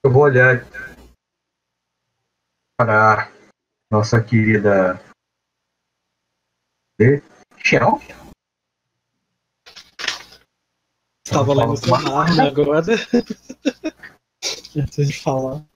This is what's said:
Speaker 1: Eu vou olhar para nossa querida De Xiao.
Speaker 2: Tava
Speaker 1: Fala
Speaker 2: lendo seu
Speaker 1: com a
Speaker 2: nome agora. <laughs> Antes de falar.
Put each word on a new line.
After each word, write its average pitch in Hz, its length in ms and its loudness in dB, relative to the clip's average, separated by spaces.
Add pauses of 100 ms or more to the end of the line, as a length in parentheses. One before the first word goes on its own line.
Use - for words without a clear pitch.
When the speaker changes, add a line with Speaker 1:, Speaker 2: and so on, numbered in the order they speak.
Speaker 1:
Eu 131 80 4
vou 139 100 6
olhar 127 380 4 (2250)
para 110 520 2 (600)
nossa 110 320 0
querida 101 720 0 (2000)
De 143 240 2 (360)
Xiao. - 400 0 (3250)
Speaker 2:
Tava 143 220 -2
Speaker 1:
Fala 135 200 2
Speaker 2:
lendo 113 120 -4
seu - 100 -6
Speaker 1:
com - 60 2
a - 80 -2
Speaker 2:
nome 156 460 0
agora. 147 340 0
<laughs> - 1900 -8
Antes 143 320 -4
de - 140 -10
falar. 135 420 -6 (120)